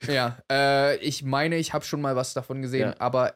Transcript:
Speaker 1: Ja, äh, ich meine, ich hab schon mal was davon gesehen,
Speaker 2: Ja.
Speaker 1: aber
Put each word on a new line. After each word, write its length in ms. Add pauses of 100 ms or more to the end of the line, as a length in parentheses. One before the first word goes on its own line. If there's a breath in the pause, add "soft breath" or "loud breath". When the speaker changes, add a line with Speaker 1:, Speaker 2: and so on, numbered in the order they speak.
Speaker 1:
Ja, 300 (120)
äh, 500
ich 260
meine, 320
ich 160
hab 100
schon 180
mal 140
was 180
davon 280
gesehen, 300
Speaker 2:
Ja. 80
Speaker 1:
aber 360